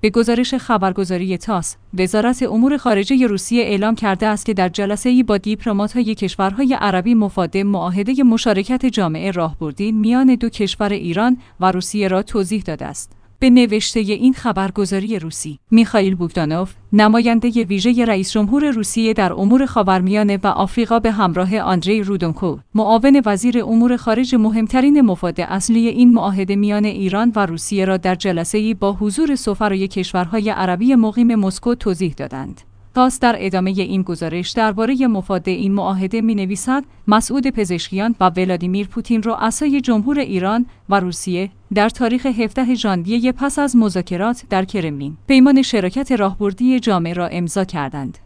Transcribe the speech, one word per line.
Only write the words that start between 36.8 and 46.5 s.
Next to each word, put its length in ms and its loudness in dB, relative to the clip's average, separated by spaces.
«مسعود 400 0
پزشکیان 720 -2
و 100 4
ولادیمیر 580 -2
پوتین، 360 -2
رؤسای 580 0
جمهور 380 0
ایران 460 -2
و 100 2
روسیه، 500 -4
در 160 2
تاریخ 360 -2
هفده 500 0
ژانویه 560 0
پس 280 -4
از 160 0
مذاکرات 720 0
در 160 0
کرملین، 520 -6
پیمان 340 6
شراکت 500 -2
راهبردی 680 0